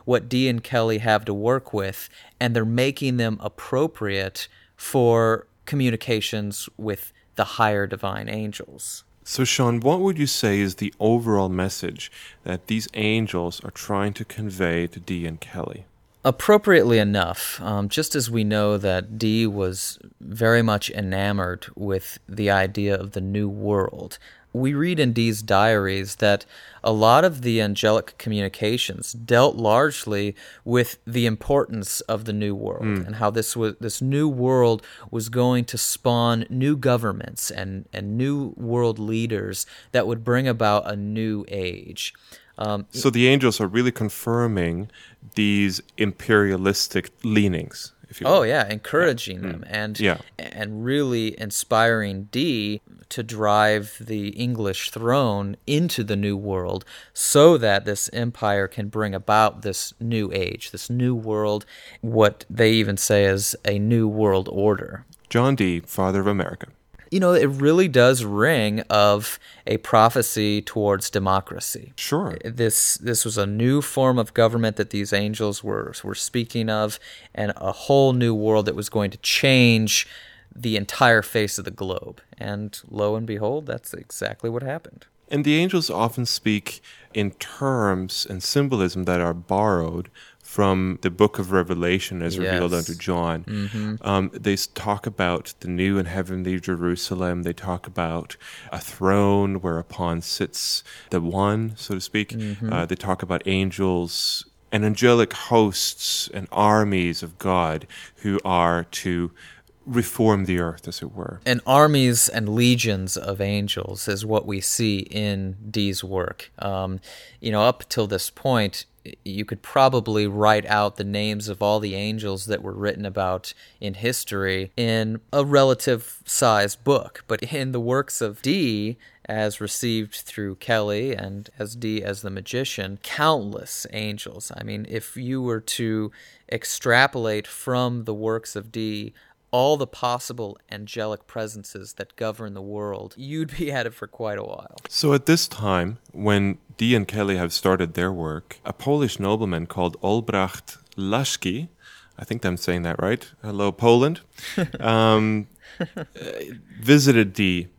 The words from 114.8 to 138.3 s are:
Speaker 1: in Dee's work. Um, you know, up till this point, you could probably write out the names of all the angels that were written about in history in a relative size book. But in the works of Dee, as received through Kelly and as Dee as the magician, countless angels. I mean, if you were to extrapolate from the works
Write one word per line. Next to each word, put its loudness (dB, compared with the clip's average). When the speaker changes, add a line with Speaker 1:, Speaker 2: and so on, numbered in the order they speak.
Speaker 1:
in -4
Dee's -2
work. -6
Um, -4
you -4
know, 4
up 2
till -2
this -4
point, -2
you -8
could -10
probably 2
write 4
out 2
the -4
names -4
of -6
all 4
the -4
angels -6
that -2
were -10
written -4
about -4
in -6
history -4
in -2
a 2
relative 2
size 2
book. -2
But -4
in -6
the -4
works -2
of -4
Dee, 0
as -4
received -4
through -8
Kelly -2
and -10
as -10
Dee -4
as -6
the -8
magician, -8
countless -2
angels. -10
I -12
mean, -8
if -8
you -6
were -2
to -4
extrapolate 0
from -4
the -6
works -6